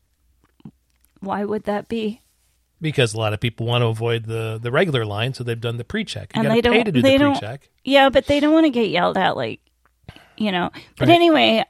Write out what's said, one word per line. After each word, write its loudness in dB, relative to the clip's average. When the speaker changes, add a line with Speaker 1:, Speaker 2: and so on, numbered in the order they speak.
Speaker 1:
why -4
would -6
that -4
be? -6
Speaker 2:
Because 0
a -8
lot 0
of -6
people -4
want 0
to 2
avoid -4
the, -8
the -6
regular 0
line, -4
so -10
they've -6
done -6
the -10
pre-check. -8
You -2
Speaker 1:
And 2
Speaker 2:
gotta 2
Speaker 1:
they -
Speaker 2:
pay 4
Speaker 1:
don't, 2
Speaker 2:
to -4
do 2
Speaker 1:
they 4
Speaker 2:
the 4
Speaker 1:
don't, 2
Speaker 2:
pre-check. -12
Speaker 1:
yeah, 4
but 2
they 0
don't 2
wanna 6
get 0
yelled 0
at, 0
like, -6
you -4
know. -2
But 0
Speaker 2:
Right. 8
Speaker 1:
anyway, 4